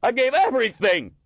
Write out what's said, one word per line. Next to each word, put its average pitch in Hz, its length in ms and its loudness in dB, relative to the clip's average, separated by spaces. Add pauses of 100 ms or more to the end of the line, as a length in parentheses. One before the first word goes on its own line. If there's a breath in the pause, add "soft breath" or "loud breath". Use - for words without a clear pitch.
I 240 80 2
gave 254 220 0
everything! 208 800 0 (100)